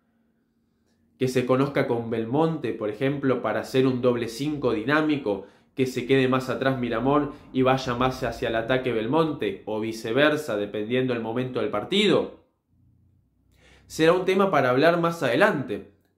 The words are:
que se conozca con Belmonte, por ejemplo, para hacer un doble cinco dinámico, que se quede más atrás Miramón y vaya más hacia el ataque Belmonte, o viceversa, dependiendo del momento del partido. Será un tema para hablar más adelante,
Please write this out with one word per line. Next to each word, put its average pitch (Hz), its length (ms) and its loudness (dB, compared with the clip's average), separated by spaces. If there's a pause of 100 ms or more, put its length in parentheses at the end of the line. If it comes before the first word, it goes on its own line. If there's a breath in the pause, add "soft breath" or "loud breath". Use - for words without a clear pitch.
(1160)
que 127 100 0
se 127 180 0
conozca 131 400 2
con 117 240 -2
Belmonte, 135 640 -2
por 107 160 -4
ejemplo, 135 520 -2
para 110 180 -2
hacer 131 260 0
un 123 160 0
doble 120 280 0
cinco 135 440 -2
dinámico, 131 720 0 (300 loud breath)
que 131 100 2
se 127 220 -6
quede 131 200 4
más 127 220 0
atrás 131 300 -2
Miramón 123 520 0 (220 loud breath)
y 131 80 0
vaya 127 320 2
más 127 300 0
hacia 117 260 -4
el 113 60 -4
ataque 123 360 0
Belmonte, 113 760 -2
o 107 140 -4
viceversa, 113 800 0
dependiendo 110 560 -2
del 120 80 -4
momento 123 380 -4
del 107 100 -2
partido. 135 760 0 (1400 soft breath)
Será 160 280 2
un 180 120 0
tema 190 260 4
para 135 180 4
hablar 156 300 4
más 170 240 0
adelante, 135 680 0 (260)